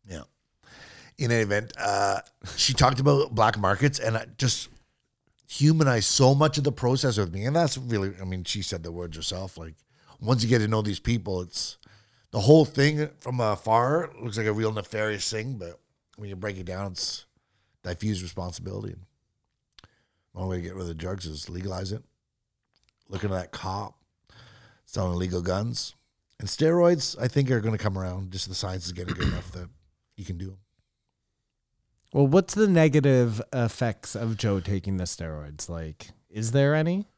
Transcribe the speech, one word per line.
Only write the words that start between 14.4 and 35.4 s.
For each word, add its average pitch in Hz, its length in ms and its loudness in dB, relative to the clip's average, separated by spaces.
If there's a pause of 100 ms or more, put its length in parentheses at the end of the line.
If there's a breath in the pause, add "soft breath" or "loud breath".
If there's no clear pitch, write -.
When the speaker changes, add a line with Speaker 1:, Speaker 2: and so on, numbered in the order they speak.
Speaker 1:
a 107 40 0
real 110 200 0
nefarious 107 580 -4
thing. 113 280 -6
But 85 200 -14 (380)
when 107 120 -12
you 98 60 -10
break 95 240 -8
it 92 80 -10
down, 95 240 -6
it's - 360 -6 (580)
diffuse 92 400 -4
responsibility. 92 680 -8
And 90 80 -18 (1300 soft breath)
the 92 60 -12
only 92 160 -4
way 87 60 -6
to 85 60 -10
get 92 60 -12
rid 95 80 -8
of 87 60 -6
the 82 60 -8
drugs 90 320 -8
is 76 220 -12
legalize 92 440 -8
it. 110 100 -8 (1080)
Look 95 140 -8
into 95 140 -2
that 90 160 -6
cop 98 440 -8 (880 soft breath)
selling 90 280 -2
illegal 90 300 -2
guns. 101 520 -2 (460)
And 101 80 -6
steroids, 170 680 4
I 123 100 0
think, 135 240 2
are 117 80 2
gonna 107 180 0
come 98 180 -2
around. 92 360 -6
Just 95 160 -6
the 92 60 -10
science 92 300 -4
is 90 80 -8
getting 90 220 -6
good - 140 -2
enough - 240 -6
that 90 180 -10 (460)
you 101 80 -14
can 90 120 -8
do 95 120 -10
'em. 95 80 -16 (1600)
Speaker 2:
Well, 143 140 6
what's 180 280 4
the 208 140 4
negative 135 720 6 (100)
effects 117 640 -2
of 113 220 -4
Joe 101 240 0
taking 98 380 -2
the 92 60 -2
steroids? 76 640 -8